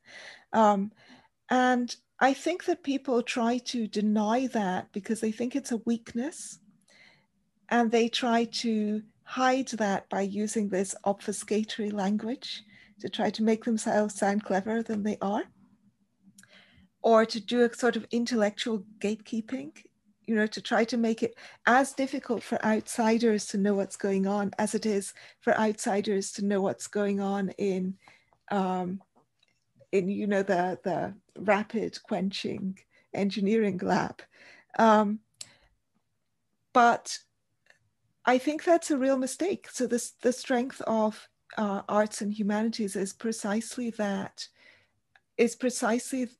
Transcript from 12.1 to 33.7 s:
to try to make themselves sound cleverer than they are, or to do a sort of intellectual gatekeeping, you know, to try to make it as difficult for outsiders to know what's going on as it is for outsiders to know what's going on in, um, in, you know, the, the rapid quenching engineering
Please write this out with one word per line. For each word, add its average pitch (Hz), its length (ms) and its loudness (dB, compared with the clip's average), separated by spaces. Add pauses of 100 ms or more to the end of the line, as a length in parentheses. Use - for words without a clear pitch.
to - 100 -6
try 208 220 -2
to 220 120 -4
make 220 220 2
themselves 214 500 0
sound 202 280 0
cleverer 214 400 -2
than 208 200 -4
they 214 180 -2
are, 202 220 -2 (1600)
or 220 240 8
to 226 140 -6
do 240 240 2
a 233 100 2
sort 233 220 2
of 220 160 -4
intellectual 220 720 0 (160)
gatekeeping, 226 720 -6 (540)
you 226 100 0
know, 214 120 4
to 214 140 -8
try 226 240 2
to 240 120 -2
make 226 260 0
it - 120 -2 (300)
as 262 280 4
difficult 262 500 -4
for - 200 -4
outsiders 220 840 2
to 214 100 -4
know 202 160 4
what's 196 240 -2
going 196 300 0
on 202 300 0
as 214 160 0
it 214 120 -2
is 202 280 -2 (260)
for - 180 2
outsiders 208 760 0
to 202 120 -4
know 202 160 2
what's 185 260 -2
going 202 320 -2
on 196 380 -2
in, 190 380 -2 (560)
um, 185 500 -2 (880)
in, 190 160 2
you 202 200 -2
know, 196 160 2
the, 185 400 0
the 196 300 -2 (280)
rapid 208 640 0
quenching 196 760 -4 (360)
engineering 202 680 0